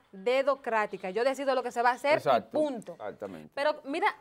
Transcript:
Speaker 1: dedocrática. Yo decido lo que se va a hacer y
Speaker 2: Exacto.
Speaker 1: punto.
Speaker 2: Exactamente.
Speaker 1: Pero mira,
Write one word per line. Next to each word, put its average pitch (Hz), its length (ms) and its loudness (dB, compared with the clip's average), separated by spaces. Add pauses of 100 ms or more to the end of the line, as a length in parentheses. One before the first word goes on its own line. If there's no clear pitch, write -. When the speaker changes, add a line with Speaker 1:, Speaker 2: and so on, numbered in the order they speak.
(120)
Speaker 1:
dedocrática. 220 1000 0
Yo 220 120 0
decido 269 300 0
lo 254 80 0
que 233 100 -4
se 240 120 0
va 240 80 4
a - 20 4
hacer 277 200 2
y - 20 6
Speaker 2:
Exacto. 220 360 2
Speaker 1:
punto. 262 420 -2
Speaker 2:
Exactamente. 87 600 -12
Speaker 1:
Pero 294 220 0 (100)
mira, 320 220 0 (140)